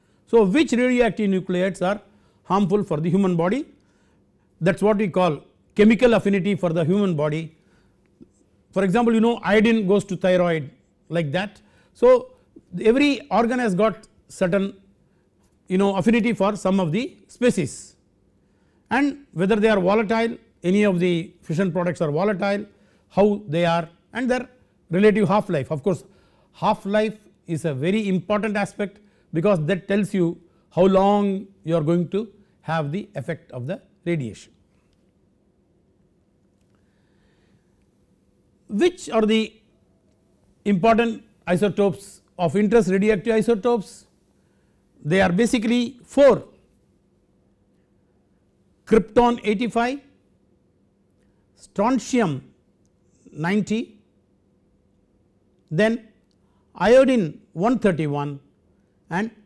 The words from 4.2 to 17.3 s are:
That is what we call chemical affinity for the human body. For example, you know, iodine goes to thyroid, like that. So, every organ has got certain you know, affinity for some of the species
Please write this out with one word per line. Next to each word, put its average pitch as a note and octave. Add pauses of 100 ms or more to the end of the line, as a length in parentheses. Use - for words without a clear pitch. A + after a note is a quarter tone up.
That F3+
is -
what G#3
we G#3
call E3+ (320)
chemical A3+
affinity G3+
for F3+
the D#3+
human F#3+
body. D#3 (1160)
For F#3+
example, A3+
you A3+
know, A#3
iodine G#3+
goes F#3+
to F#3
thyroid, F3 (400)
like D#3+
that. F#3+ (360)
So, A#3+ (460)
every B3+
organ A#3
has A#3
got G#3+ (200)
certain G3 (920)
you F#3
know, G3
affinity A3+
for G3
some F#3+
of E3+
the A3 (120)
species - (960)